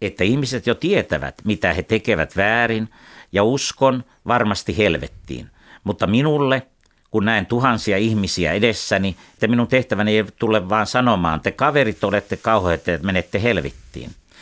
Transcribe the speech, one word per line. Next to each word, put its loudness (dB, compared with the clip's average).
että -4
ihmiset -2
jo 2
tietävät, -2
mitä 0
he -2
tekevät -2
väärin, 0
ja 2
uskon 0
varmasti 0
helvettiin. -2
Mutta -2
minulle, 0
kun 0
näen 2
tuhansia 0
ihmisiä 0
edessäni, 0
että -2
minun 2
tehtäväni 0
ei 2
tule 2
vaan 0
sanomaan, 2
te -2
kaverit 0
olette 0
kauheat, 0
että -2
menette -2
helvettiin. -4